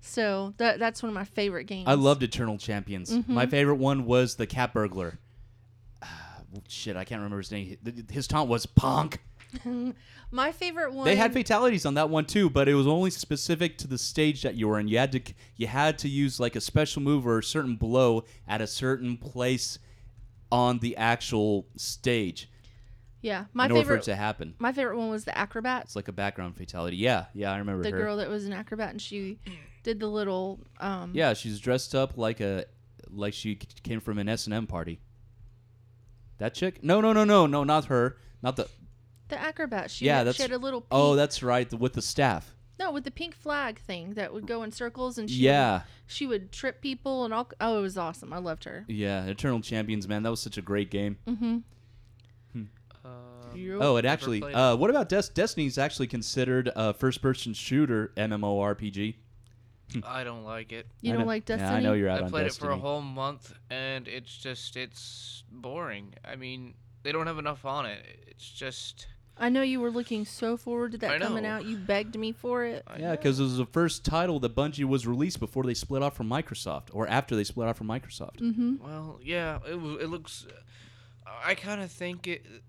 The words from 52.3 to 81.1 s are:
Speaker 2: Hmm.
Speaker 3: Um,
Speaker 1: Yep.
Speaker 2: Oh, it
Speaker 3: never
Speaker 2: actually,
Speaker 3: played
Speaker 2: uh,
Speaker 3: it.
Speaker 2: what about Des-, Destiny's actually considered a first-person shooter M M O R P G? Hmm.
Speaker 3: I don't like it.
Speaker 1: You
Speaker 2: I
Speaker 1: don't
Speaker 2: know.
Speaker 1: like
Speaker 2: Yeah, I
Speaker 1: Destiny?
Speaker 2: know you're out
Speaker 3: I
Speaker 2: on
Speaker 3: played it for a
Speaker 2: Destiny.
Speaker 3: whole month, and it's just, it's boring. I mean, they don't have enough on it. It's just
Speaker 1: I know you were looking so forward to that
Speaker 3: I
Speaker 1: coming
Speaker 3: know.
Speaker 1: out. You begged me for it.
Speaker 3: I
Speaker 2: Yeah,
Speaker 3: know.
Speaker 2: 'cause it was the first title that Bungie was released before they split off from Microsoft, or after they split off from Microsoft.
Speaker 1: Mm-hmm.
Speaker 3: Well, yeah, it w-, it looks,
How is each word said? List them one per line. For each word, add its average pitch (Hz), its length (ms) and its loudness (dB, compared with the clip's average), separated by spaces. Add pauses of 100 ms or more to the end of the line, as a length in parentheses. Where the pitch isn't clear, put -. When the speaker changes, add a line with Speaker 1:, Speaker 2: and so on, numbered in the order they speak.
Speaker 2:
Hmm. 117 80 -6 (420)
Speaker 3:
Um, 127 80 -18 (420)
Speaker 1:
Yep. 185 260 -6
Speaker 2:
Oh, 135 180 6
it 113 40 4
Speaker 3:
never 131 100 4
Speaker 2:
actually, 127 280 0
Speaker 3:
played 143 140 -4
Speaker 2:
uh, 123 200 8
Speaker 3:
it. 117 40 4
Speaker 2:
what 170 120 6
about 269 200 4
Des-, 190 240 2
Destiny's 160 420 0
actually 139 300 0
considered 127 680 0
a 110 200 2
first-person 131 580 0
shooter 123 640 2
M 107 160 0
M 104 120 -2
O 101 160 2
R 101 140 2
P 104 160 -6
G? 104 260 -4 (760)
Hmm. 123 140 -4
Speaker 3:
I 127 180 -6
don't 117 200 -10
like 113 280 -10
it. 113 140 -12 (160)
Speaker 1:
You 233 80 -2
Speaker 2:
I 233 60 2
Speaker 1:
don't 233 60 2
Speaker 2:
know. 226 40 0
Speaker 1:
like 220 220 -2
Speaker 2:
Yeah, 226 80 -2
I - 20 -2
Speaker 1:
Destiny? - 240 0
Speaker 2:
know - 120 4
you're - 140 2
out 92 120 2
Speaker 3:
I - 40 -2
Speaker 2:
on - 60 -4
Speaker 3:
played - 160 0
it - 80 -2
for 147 120 -8
a - 40 -2
Speaker 2:
Destiny. 131 100 -2
Speaker 3:
whole 143 220 -4
month, 135 500 -8 (180)
and 131 380 -6
it's 120 280 -12
just, - 400 -10
it's - 720 -12
boring. 123 640 -10 (100)
I 131 120 -12
mean, 127 380 -12 (280)
they 143 100 -4
don't 160 140 -2
have 160 120 -4
enough 147 280 -6
on 135 200 -2
it. 104 180 -10 (240)
It's - 200 -20
just - 580 -12 (300)
Speaker 1:
I 233 120 0
know 262 140 4
you 262 180 0
were 240 100 0
looking 226 360 -4
so 233 320 -4
forward 240 340 -4
to 233 60 -10
that 214 140 -2
Speaker 3:
I 151 60 2
Speaker 1:
coming 226 260 -2
Speaker 3:
know. 214 120 -4
Speaker 1:
out. 208 80 -8
You 220 140 -6
begged 208 380 -2
me 220 140 -4
for 240 360 -4
it. - 200 -8
Speaker 3:
I - 120 -12
Speaker 2:
Yeah, 170 140 -2
Speaker 3:
know. 151 40 0
Speaker 2:
'cause 139 240 2
it - 20 2
was 127 140 2
the 127 100 0
first 165 380 0
title 165 360 2
that 117 140 0
Bungie 143 300 0
was 131 220 2
released 139 340 0
before 131 240 -2
they 123 100 0
split 135 280 -2
off 143 120 0
from 110 140 -4
Microsoft, 107 640 -4
or 107 160 -2
after 123 260 0
they 107 100 4
split 117 220 -4
off 117 120 -2
from 107 100 -8
Microsoft. - 520 -8
Speaker 1:
Mm-hmm. 240 440 0
Speaker 3:
Well, 156 400 -12
yeah, 160 320 -4 (100)
it 151 40 -8
w-, 160 260 -6
it 160 120 -6
looks, 165 380 -12 (800)